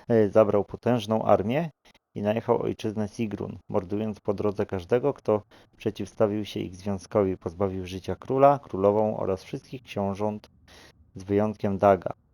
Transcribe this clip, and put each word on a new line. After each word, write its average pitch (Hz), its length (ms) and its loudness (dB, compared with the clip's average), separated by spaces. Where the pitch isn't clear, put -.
e, 110 200 6
zabrał 104 360 4
potężną 110 600 -2
armię 107 460 2
i 107 80 -8
najechał 113 400 0
ojczyznę 107 460 -4
Sigrun, 101 500 -8
mordując 104 520 -4
po 104 140 -4
drodze 101 320 -2
każdego, 120 480 -2
kto 107 280 0
przeciwstawił 104 680 -2
się - 160 -8
ich 92 160 -10
związkowi. 95 600 -2
Pozbawił 92 500 -4
życia 92 300 -8
króla, 135 420 4
królową 104 580 0
oraz 98 280 -4
wszystkich - 380 -14
książąt, 104 680 -6
z 95 100 -16
wyjątkiem 101 540 0
Daga, 98 320 4